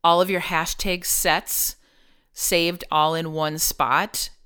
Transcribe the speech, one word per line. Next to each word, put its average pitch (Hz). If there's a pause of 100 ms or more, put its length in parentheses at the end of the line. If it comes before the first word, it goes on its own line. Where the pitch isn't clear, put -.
all 170
of 185
your 180
hashtag 180
sets - (560)
saved 170
all 156
in 165
one 156
spot 156 (160)